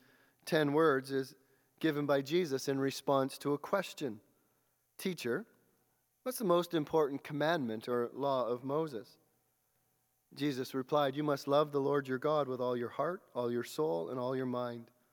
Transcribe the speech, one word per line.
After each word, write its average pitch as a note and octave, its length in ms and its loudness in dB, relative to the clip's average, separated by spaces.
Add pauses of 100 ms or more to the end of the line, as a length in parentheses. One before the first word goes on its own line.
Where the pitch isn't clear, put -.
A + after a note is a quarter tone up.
(460)
ten D3+ 260 2
words C#3 400 4
is C3+ 240 -2 (460)
given D3 240 2
by C#3 160 4
Jesus C#3 480 0
in C#3 100 2
response C3+ 600 2
to C#3+ 140 0
a C#3+ 40 0
question. C#3 640 -4 (760)
"Teacher, E3+ 480 -4 (800)
what's B3+ 140 -4
the A#3 80 -2
most F3 280 4
important D3 520 2
commandment C#3+ 640 0
or A#2+ 240 2
law C3 340 0
of A#2+ 160 -2
Moses?" C#3 540 -4 (1160)
Jesus C3 400 -4
replied, C3+ 440 0
"You D3+ 60 -2
must D3 220 0
love C#3+ 280 2
the C#3+ 80 2
Lord C#3 260 0
your B2+ 120 -2
God D3 280 0
with B2+ 140 -4
all B2 160 0
your A#2+ 100 -2
heart, D#3+ 340 -4 (140)
all B2 160 0
your A#2+ 140 -2
soul, E3 440 -2
and B2+ 80 -6
all B2+ 160 -2
your C3 120 -2
mind. B2 460 -4 (220)